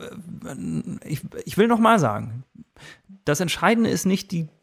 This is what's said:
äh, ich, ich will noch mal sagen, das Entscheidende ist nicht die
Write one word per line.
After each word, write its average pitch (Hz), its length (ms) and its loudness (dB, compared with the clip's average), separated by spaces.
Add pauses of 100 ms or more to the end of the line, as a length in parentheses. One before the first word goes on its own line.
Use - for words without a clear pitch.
(440)
äh, - 640 -8
ich, - 140 -6 (220)
ich - 120 -10
will 214 120 6
noch 226 100 4
mal 226 200 6
sagen, 113 460 -2 (800)
das 196 160 0
Entscheidende 202 500 2
ist - 160 0
nicht 190 240 0
die 165 180 -2 (140)